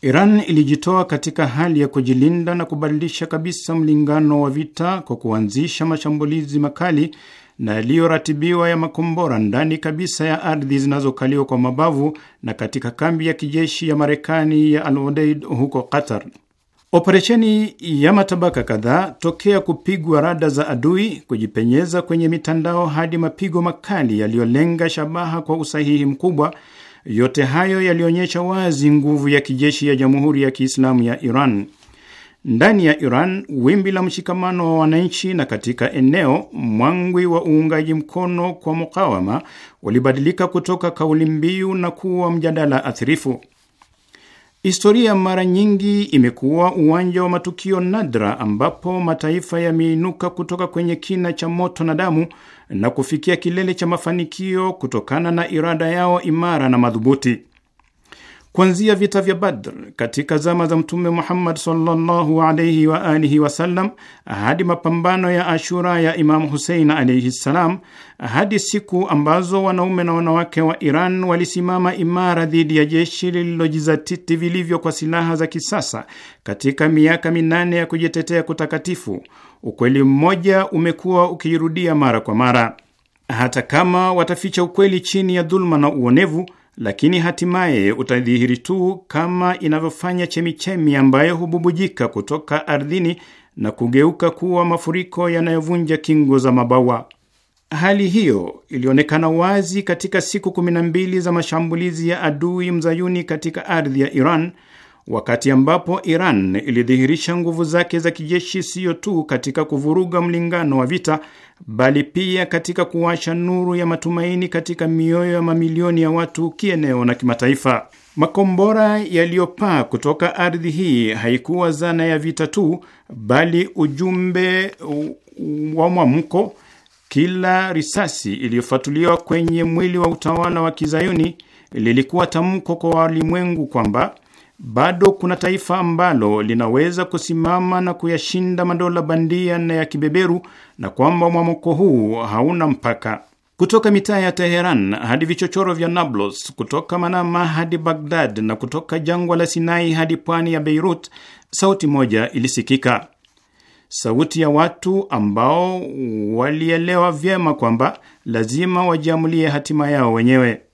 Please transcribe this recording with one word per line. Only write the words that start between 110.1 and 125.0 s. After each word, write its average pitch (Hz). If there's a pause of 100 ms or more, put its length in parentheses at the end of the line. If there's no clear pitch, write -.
mlingano 170
wa 127
vita, 156 (480)
bali 131
pia 185
katika 175
kuwasha 170
nuru 180
ya 175
matumaini 170
katika 170
mioyo 165
ya 175
mamilioni 165
ya 160
watu 165
kieneo 147
na 123
kimataifa. 123 (280)
Makombora 196
yaliyopaa 175
kutoka 156
ardhi 175
hii 143
haikuwa 127
zana 165
ya 160
vita 156
tu, 175 (360)
bali 160
ujumbe 185 (1040)